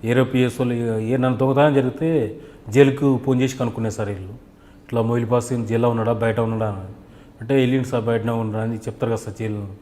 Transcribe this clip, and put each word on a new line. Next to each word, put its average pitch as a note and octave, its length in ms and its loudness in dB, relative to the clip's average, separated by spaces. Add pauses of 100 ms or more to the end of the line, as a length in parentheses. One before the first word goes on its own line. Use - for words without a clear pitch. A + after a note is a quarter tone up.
ఏరో A#2+ 200 4
పిఎస్ B2+ 360 0
వాళ్ళు B2 140 0
ఇక A#2 160 -2 (220)
ఏ C3 40 2
నన్ను B2+ 220 0
దొంగతనం C#3 360 4
జరిగితే C3+ 640 0 (280)
జైలుకు C3+ 560 6
ఫోన్ B2+ 180 2
చేసి C3 160 -2
కనుక్కునే A2+ 320 -4
సార్ G#2 180 -6
వీళ్ళు. G2 240 -8 (520)
ఇట్లా A#2 180 -2
మొయిల్ A#2 280 0
పాస్ A#2+ 180 2 (180)
జైల్లో A#2 240 2
ఉన్నాడా, A2+ 220 0
బయట A2+ 280 0
ఉన్నాడా A2+ 260 -2
అని. G2 280 -8 (460)
అంటే A#2+ 140 -2
"వెళ్ళిండు C3 320 2
సార్, B2 180 -2
బయటనే A2+ 280 0
ఉన్నాడు" A2 300 -4
అని A2+ 140 -4
చెప్తారు A2+ 360 -6
కదా A2 40 -2
సార్ G#2 240 -10
జైలు. G#2 280 -6 (140)